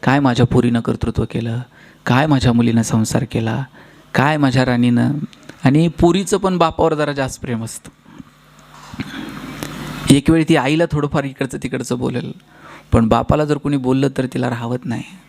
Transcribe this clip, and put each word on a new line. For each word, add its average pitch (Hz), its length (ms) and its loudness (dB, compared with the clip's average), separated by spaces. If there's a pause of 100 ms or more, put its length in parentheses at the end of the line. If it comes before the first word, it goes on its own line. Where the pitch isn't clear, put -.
काय 135 160 2
माझ्या 123 260 2
पोरीनं 120 340 2
कर्तृत्व 117 520 -4
केलं, 117 280 -4 (460)
काय 131 220 2
माझ्या 131 260 2
मुलीनं 117 280 4
संसार 113 500 0
केला, 113 320 -2 (500)
काय 151 240 2
माझ्या 131 280 2
राणीनं. 120 460 2 (520)
आणि 151 240 4
पोरीचं 175 500 2
पण 185 200 0
बापावर 160 360 2
जरा 147 180 -2
जास्त 135 300 -4
प्रेम 117 220 -6
असतं. - 260 -14 (2250)
एक 139 200 4
वेळ 160 200 4
ती 160 60 6
आईला 151 360 2
थोडंफार 147 320 -2
इकडचं 135 400 -6
तिकडचं 123 360 -6
बोलेल, 131 320 -6 (600)
पण 117 160 4
बापाला 120 380 2
जर 147 120 -2
कोणी 143 200 -2
बोललं 131 300 2 (100)
तर 127 160 -2
तिला 127 160 -2
राहवत 120 360 -4
नाही. - 180 -6 (260)